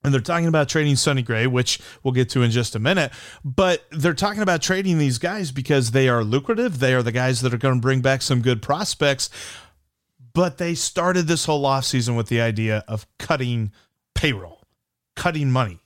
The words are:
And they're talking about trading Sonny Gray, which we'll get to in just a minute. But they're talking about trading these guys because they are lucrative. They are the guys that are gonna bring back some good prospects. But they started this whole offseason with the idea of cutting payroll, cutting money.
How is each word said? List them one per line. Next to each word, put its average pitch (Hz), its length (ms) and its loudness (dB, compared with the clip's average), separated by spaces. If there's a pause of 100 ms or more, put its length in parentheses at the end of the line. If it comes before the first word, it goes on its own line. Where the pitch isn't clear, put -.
And 139 100 2
they're 127 60 2
talking 170 260 -2
about 156 220 2
trading 147 280 2
Sonny 135 260 0
Gray, 113 240 0
which 123 340 0 (220)
we'll 131 100 0
get 123 180 2
to 127 120 2
in 117 80 4
just 117 260 -2
a - 20 -2
minute. 143 320 0 (340)
But 175 460 0
they're 160 240 0
talking 202 280 -2
about 180 200 2
trading 185 360 0
these 135 200 2
guys 180 320 -4
because 131 400 0
they 131 180 4
are 117 140 2
lucrative. 143 560 0
They 131 160 2
are 127 80 2
the 117 100 -2
guys 127 280 0
that 123 120 0
are 120 60 -2
gonna 127 220 2
bring 131 200 0
back 131 220 2
some 127 180 0
good 117 220 0
prospects. 143 680 -2 (1040)
But 175 240 0
they 170 180 -2
started 180 500 0
this 160 200 0
whole 147 180 0
offseason 127 520 0
with 113 120 -2
the 117 120 2
idea 110 460 0
of 110 200 -8 (120)
cutting 120 540 -2 (420)
payroll, - 480 -4 (540)
cutting 151 340 0
money. 113 340 -2